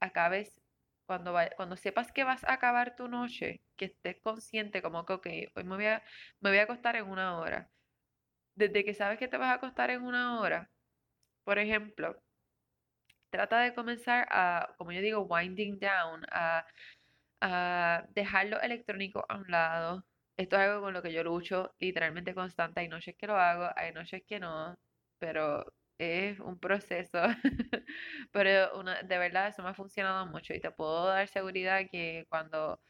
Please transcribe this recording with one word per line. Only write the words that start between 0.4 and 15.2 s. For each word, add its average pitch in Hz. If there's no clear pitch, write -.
cuando 175
va-, 170
cuando 185
sepas 220
que 269
vas 262
a 262
acabar 247
tu 247
noche, 240
que 190
estés -
consciente 220
como 170
que, 190
"Ok, 185
hoy 185
me 185
voy 208
a, 220
me 196
voy 196
a 208
acostar 240
en 214
una 190
hora". -
Desde 202
que 208
sabes 208
que 254
te 262
vas 262
a 247
acostar 247
en 247
una 247
hora, 170
por 202
ejemplo, 208
trata 202
de 240
comenzar 240
a, 175
como 175
yo 180
digo, 208